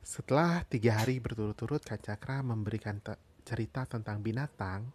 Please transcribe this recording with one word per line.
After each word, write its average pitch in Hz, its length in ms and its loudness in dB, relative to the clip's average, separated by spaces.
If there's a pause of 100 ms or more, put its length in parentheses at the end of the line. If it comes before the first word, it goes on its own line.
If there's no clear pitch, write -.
Setelah 170 640 2
tiga 113 320 4
hari 123 240 2
berturut-turut 113 560 -2
Kak - 240 -6
Cakra 135 400 -4
memberikan 110 560 -2
te-, 107 160 -6 (320)
cerita 117 400 -2
tentang 107 320 -4
binatang 107 760 -2